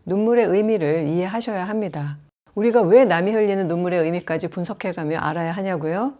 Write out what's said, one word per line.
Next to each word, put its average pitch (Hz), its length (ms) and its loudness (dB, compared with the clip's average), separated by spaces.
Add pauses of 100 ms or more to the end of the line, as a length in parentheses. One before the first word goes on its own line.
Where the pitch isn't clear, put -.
눈물의 214 400 2
의미를 175 640 0
이해하셔야 190 600 -4
합니다. 156 500 -6 (360)
우리가 226 300 4
왜 220 220 8
남이 180 260 2
흘리는 202 360 2
눈물의 175 360 0
의미까지 165 460 -2
분석해가며 170 680 -6
알아야 165 340 -2
하냐고요? 185 680 -4